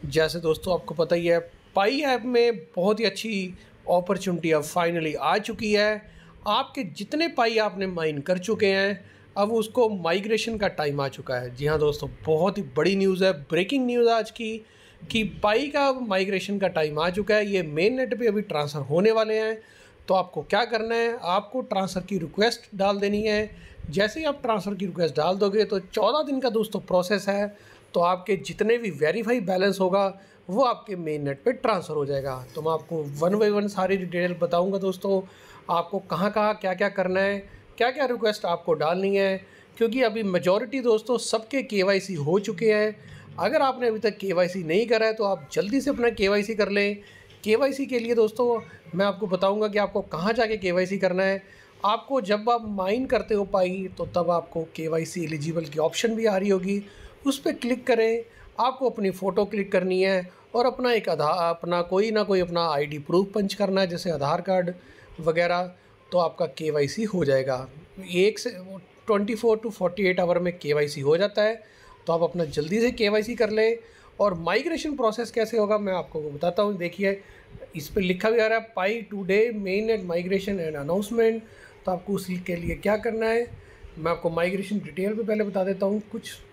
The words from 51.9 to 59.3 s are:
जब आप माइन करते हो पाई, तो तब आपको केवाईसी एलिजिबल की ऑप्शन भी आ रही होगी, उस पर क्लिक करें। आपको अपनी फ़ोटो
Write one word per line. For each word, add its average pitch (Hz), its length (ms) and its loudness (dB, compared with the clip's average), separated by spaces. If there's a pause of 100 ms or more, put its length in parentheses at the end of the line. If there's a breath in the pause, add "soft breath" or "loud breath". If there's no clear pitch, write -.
जब 208 300 0
आप 226 180 2
माइन 208 380 -2
करते 220 280 0
हो 202 100 2
पाई, 185 440 0 (100)
तो 170 80 -4
तब 175 240 0
आपको 165 440 -2
केवाईसी 165 500 -4
एलिजिबल 160 400 -4
की 147 140 -6
ऑप्शन 165 360 0
भी 226 120 0
आ 202 100 4
रही 196 120 0
होगी, 196 340 0 (440 loud breath)
उस 269 120 0
पर 320 140 -2
क्लिक 247 340 -2
करें। 226 380 2 (360 loud breath)
आपको 254 300 0
अपनी 208 200 -2
फ़ोटो 190 340 0